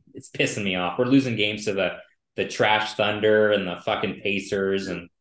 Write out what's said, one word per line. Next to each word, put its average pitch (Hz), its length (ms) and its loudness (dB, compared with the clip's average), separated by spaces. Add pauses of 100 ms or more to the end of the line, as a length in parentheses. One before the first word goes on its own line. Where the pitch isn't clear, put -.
(140)
it's - 160 -16
pissing 127 340 -2
me 95 120 -2
off. 90 220 -2
We're 127 80 2
losing 127 300 4
games 107 300 -2
to 107 80 -2
the, 92 240 -2 (380)
the 98 120 -2
trash 107 460 0
Thunder 107 580 4
and 98 160 2
the 87 100 -4
fucking 104 440 -4
Pacers 98 680 -2
and 87 220 -8 (120)